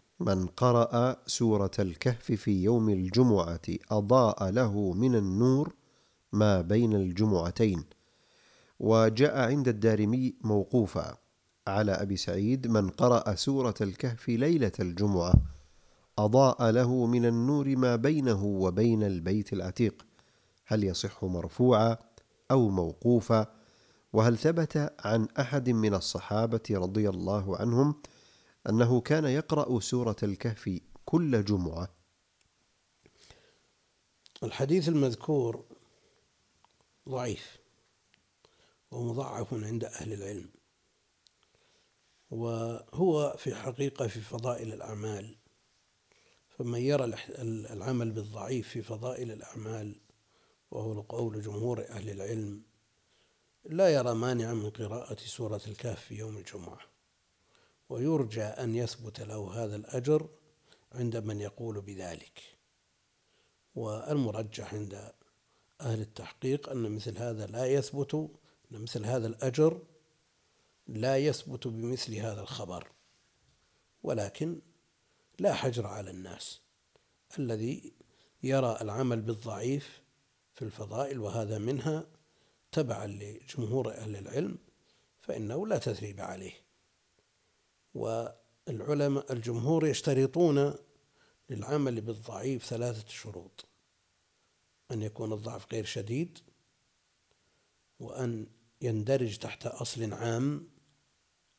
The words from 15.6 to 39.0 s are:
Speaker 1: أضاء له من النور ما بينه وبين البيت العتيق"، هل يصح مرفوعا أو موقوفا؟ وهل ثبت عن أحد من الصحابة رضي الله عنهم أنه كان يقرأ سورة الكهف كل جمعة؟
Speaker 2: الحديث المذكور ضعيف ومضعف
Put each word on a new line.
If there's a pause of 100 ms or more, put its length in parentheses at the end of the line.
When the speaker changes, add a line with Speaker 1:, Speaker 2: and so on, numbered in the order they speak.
Speaker 1:
أضاء
له
من
النور
ما
بينه
وبين
البيت
العتيق"، (600)
هل
يصح
مرفوعا (520)
أو
موقوفا؟ (580)
وهل
ثبت
عن (100)
أحد
من
الصحابة
رضي
الله
عنهم (680)
أنه
كان
يقرأ
سورة
الكهف (240)
كل
جمعة؟ (2500)
Speaker 2:
الحديث
المذكور (1400)
ضعيف (1300)
ومضعف